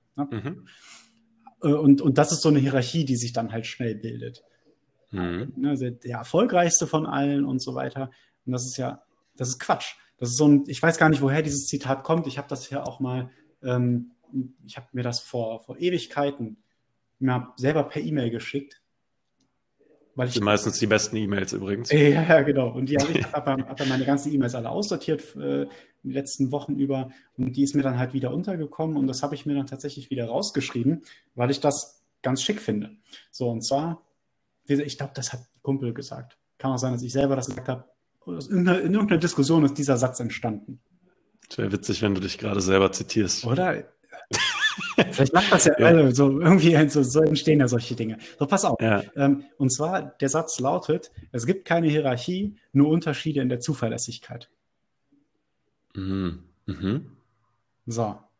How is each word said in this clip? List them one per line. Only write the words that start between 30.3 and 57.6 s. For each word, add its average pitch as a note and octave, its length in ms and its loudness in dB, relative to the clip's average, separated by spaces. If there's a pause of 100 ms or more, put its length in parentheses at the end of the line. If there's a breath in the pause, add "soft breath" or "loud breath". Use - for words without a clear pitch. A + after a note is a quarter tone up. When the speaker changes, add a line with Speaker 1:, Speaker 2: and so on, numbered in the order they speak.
Speaker 1:
weil B2 160 0
ich C#3 80 -2
das - 440 -2 (180)
ganz C3 220 -2
schick - 160 -2
finde. G#2 380 -6 (340 loud breath)
So, B2 180 -4
und A2+ 160 -4
zwar, D#3+ 360 -2 (640)
wie C#3+ 80 0
gesagt, D3 140 0
ich - 100 -12
glaub, - 160 -10
das - 180 -8
hat A#2+ 100 -12
ein - 200 -20
Kumpel C3+ 320 -4
gesagt. B2 440 -14 (200)
Kann C3+ 160 -4
auch B2 40 -4
sein, B2+ 140 -2
dass B2 120 -4
ich B2 100 -10
selber C3+ 240 2
das B2 100 -4
gesagt - 220 -10
hab. - 260 -8 (300)
Aus E3 220 -10
irgendeiner, F3+ 340 2
in F3 120 0
irgendeiner G#3 260 4
Diskussion D#3 440 4
ist C3+ 140 2
dieser C#3 200 2
Satz B2+ 220 -2
entstanden. A2 600 -8 (720)
Speaker 2:
Es - 80 -12
wär G2+ 140 -2
witzig, G2+ 320 -4
wenn G2+ 100 2
du F#2 80 -2
dich F#2+ 160 -8
gerade G2+ 240 -4
selber F#2+ 300 4
zitierst. G2+ 540 -2
Speaker 1:
Oder? D#3 400 -2 (440 loud breath)
<laughs> - 840 -2
Vielleicht C3+ 220 2
macht F#3+ 180 4
das F#3+ 140 6
ja, D3+ 140 6
Speaker 2:
Ja. - 80 6
Speaker 1:
also D#3+ 240 8 (180)
so C#3 100 0
irgendwie, D#3+ 500 6
so, D3 120 2
so C3 200 2
entstehen D3+ 380 4
ja C3 80 6
solche A#2 280 -2
Dinge. A2 220 -6 (200 loud breath)
So, D3+ 80 0
pass G3 200 2
auf. C#3 140 2
Speaker 2:
Ja. A2 220 2 (140)
Speaker 1:
Ähm, C#3 300 2 (120)
und C3 160 2
zwar, F3 280 -2 (180)
der C#3 100 0
Satz D#3 300 -2
lautet, D#3 520 -2 (200 loud breath)
"Es A#2 160 -6
gibt G3 180 -2
keine E3+ 220 2
Hierarchie, D3+ 680 0 (160 soft breath)
nur C#3+ 160 6
Unterschiede D#3 520 0
in B2+ 80 0
der B2 120 -2
Zuverlässigkeit." - 880 -6 (1500)
Speaker 2:
Mhm. F#2+ 480 -4 (220)
Mhm. G#2+ 400 -4 (840)